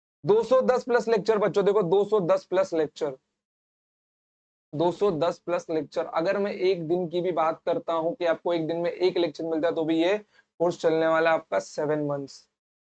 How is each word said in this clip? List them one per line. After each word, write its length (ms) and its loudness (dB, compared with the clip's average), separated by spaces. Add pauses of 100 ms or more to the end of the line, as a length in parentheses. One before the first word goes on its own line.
(240)
दो 200 4
सौ 180 2
दस 220 4
प्लस 240 0
लेक्चर 300 2
बच्चों, 280 2
देखो 180 4
दो 220 2
सौ 160 2
दस 240 0
प्लस 280 0
लेक्चर, 420 -2 (1600)
दो 180 0
सौ 220 0
दस 260 -2
प्लस 300 -4
लेक्चर। 360 -4
अगर 320 -2
मैं 140 -2
एक 360 -2
दिन 200 -2
की 140 -4
भी 100 -2
बात 340 -2
करता 280 -2
हूँ 220 -2
कि 100 -6
आपको 280 0
एक 140 -2
दिन 100 -4
में 140 -4
एक 260 -2
लेक्चर 260 -2
मिलता 240 -2
है, 80 -2
तो 100 -2
भी 120 0
ये 200 2
कोर्स 640 -6
चलने 260 2
वाला 220 2
है 60 4
आपका 240 -4
सेवन 480 -4
मंथ्स। 300 -8 (540)